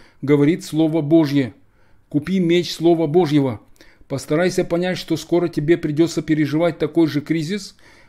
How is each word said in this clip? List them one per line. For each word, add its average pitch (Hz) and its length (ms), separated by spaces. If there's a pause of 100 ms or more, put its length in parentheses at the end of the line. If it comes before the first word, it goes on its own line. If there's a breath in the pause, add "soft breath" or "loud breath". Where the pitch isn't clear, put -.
(220 soft breath)
говорит 143 420
Слово 160 360
Божье. 143 540 (540)
Купи 185 320
меч 170 320
Слова 165 340
Божьего. 143 540 (480 soft breath)
Постарайся 175 560
понять, 175 340
что - 180
скоро 175 300
тебе 160 300
придется 156 440
переживать 156 580
такой 160 280
же 143 140
кризис, 165 560 (320 soft breath)